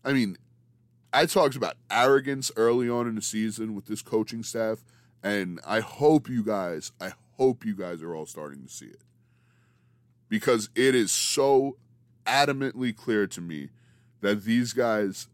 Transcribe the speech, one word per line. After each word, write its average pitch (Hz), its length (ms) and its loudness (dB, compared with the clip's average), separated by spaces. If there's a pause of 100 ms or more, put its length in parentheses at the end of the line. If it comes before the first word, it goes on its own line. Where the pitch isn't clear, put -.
I 139 120 0
mean, 107 240 0 (720)
I 151 140 4
talked 147 300 2
about 95 200 -4 (140)
arrogance 135 640 2
early 120 320 2
on 120 180 -2
in 110 100 -4
the 104 60 -6
season 110 520 -4
with 98 100 -10
this 107 160 -8
coaching 113 420 -4
staff, 110 400 -4 (400)
and 95 440 -2
I 107 140 0
hope 147 500 2
you 120 120 -2
guys, 92 560 -4
I 92 140 -10 (240)
hope 127 300 0
you 104 80 -4
guys 87 280 -8
are 82 120 -10
all 78 100 -8
starting 71 380 -14
to 65 100 -20
see - 140 -18
it. - 160 -20 (1300)
Because 110 460 0
it 127 200 4
is 107 180 2
so 139 640 2 (480)
adamantly 135 720 0
clear 104 300 0
to - 140 -12
me 78 280 -10 (540)
that 101 220 0
these 117 280 0
guys 107 600 0